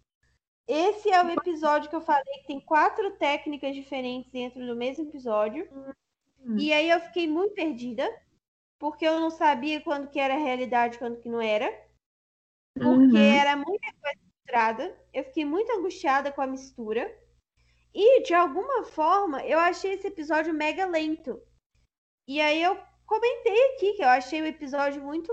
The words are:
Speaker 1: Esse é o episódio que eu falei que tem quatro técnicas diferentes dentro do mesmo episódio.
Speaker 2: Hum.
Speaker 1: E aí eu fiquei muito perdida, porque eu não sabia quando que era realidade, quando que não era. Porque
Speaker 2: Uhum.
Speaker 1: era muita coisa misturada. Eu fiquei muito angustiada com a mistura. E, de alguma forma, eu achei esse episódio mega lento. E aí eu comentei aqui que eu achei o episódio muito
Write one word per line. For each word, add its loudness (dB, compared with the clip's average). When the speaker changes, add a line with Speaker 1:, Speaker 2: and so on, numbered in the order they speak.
Speaker 1:
Esse 0
é 6
o -2
episódio -2
que -6
eu -6
falei 0
que -20
tem -8
quatro 0
técnicas -4
diferentes -8
dentro -10
do -6
mesmo -6
episódio. -2
Speaker 2:
Hum. -10
Speaker 1:
E 0
aí 4
eu 4
fiquei -4
muito 0
perdida, -4
porque -4
eu 2
não 0
sabia 0
quando -6
que -6
era 0
realidade, -2
quando -8
que -14
não -4
era. 0
Porque 8
Speaker 2:
Uhum. -
Speaker 1:
era 6
muita -6
coisa -8
misturada. -4
Eu -6
fiquei -4
muito -2
angustiada -2
com -8
a -2
mistura. -8
E, 6
de 0
alguma 0
forma, 0
eu 2
achei 0
esse -6
episódio -2
mega -2
lento. -4
E -2
aí 2
eu 2
comentei 2
aqui 0
que -6
eu 4
achei 2
o -4
episódio -4
muito -8